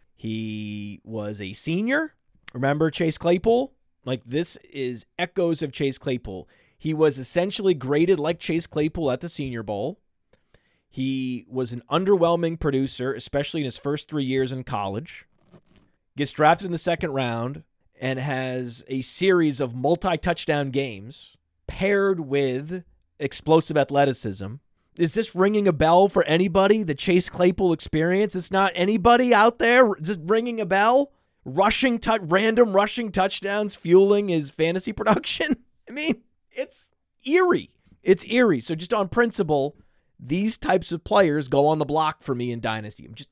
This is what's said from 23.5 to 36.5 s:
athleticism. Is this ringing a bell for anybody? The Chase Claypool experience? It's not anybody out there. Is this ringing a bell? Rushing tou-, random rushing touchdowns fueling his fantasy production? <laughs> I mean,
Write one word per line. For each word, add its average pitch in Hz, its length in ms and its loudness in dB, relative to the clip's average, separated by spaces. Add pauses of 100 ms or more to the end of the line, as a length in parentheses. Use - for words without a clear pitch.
athleticism. 123 800 0 (420)
Is 160 160 0
this 220 220 -4
ringing 202 320 4
a 180 40 6
bell 165 380 6
for 190 160 2
anybody? 190 560 4
The 156 140 -4
Chase 180 340 2
Claypool 180 420 2
experience? 180 640 0
It's 180 160 -6
not 190 220 2
anybody 233 600 4
out 226 260 4
there. 240 340 6
Is 156 140 -8
this 196 100 -4
ringing 226 420 -2
a 208 60 -2
bell? 220 460 2 (340)
Rushing 214 540 2
tou-, 226 240 0
random 214 500 4
rushing 208 380 0
touchdowns 202 640 -2
fueling 196 520 6
his 156 240 -2
fantasy 170 400 -2
production? - 640 0 (160)
<laughs> - 160 -20
I 233 40 -16
mean, 302 300 -4 (280)